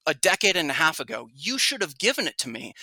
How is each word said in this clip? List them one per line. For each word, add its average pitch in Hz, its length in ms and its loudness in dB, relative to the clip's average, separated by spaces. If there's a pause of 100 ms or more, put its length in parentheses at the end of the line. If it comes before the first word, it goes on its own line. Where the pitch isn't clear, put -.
a 156 100 2
decade 185 420 2
and 156 120 0
a 135 60 -2
half 160 240 2
ago. 117 340 -8
You 175 260 -8
should 254 220 0
have 147 160 -4
given 220 300 0
it - 120 -6
to 131 100 -6
me. 117 340 -10